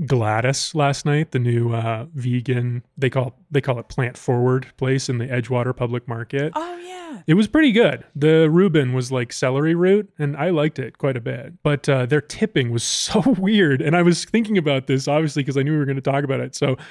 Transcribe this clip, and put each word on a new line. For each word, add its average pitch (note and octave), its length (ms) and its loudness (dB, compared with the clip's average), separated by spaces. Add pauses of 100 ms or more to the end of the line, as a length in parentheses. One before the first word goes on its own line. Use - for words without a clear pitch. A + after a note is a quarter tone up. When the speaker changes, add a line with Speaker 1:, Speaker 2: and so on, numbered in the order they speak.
Speaker 1:
Gladys A#2 640 0
last C#3+ 320 0
night, D3+ 260 0
the C3 80 0
new, A#2 340 0
uh, A2+ 420 -4
vegan, B2 680 -2 (140)
they C3+ 140 0
call, B2+ 240 -4 (160)
they D3 100 0
call B2 160 -2
it A#2 120 -12
Plant B2 280 -4
Forward B2+ 500 0 (100)
place C3+ 320 -2
in B2+ 100 -2
the A#2 80 -6
Edgewater B2 480 -2
Public A#2+ 320 -6
Market. C#3 480 -6
Speaker 2:
Oh, F4 220 -6
yeah. F4+ 160 -16 (340)
Speaker 1:
It D#3+ 80 4
was G#3+ 120 4
pretty D4+ 240 4
good. F3+ 320 2 (120)
The D#3 360 6
Reuben D#3 420 4
was, B2+ 180 -2
like, B2 220 -4
celery C#3+ 400 0
root, F#3+ 360 2 (100)
and D3 180 -2
I D#3+ 140 0
liked D#3 280 0
it B2 180 -10
quite C3+ 200 -2
a A#2 40 -6
bit. B2+ 320 -10 (100)
But, D3 260 0
uh, C3 160 2
their C#3+ 160 0
tipping D3 500 -2
was A#2 120 -2
<laughs> - 120 -4 (100)
so - 160 0
weird. F#3 600 2
And D#3 140 2
I F3 80 4
was F3 220 2
thinking G#3+ 320 0
about C#3+ 300 0
this, C3+ 200 0
obviously, D3 360 0
'cause C3+ 140 -2
I C#3 60 0
knew D3 80 0
we D#3 80 0
were C#3+ 60 0
gonna C3+ 160 -4
talk C#3 220 0
about C3+ 160 -2
it. B2+ 160 -8
So C3+ 220 0 (140)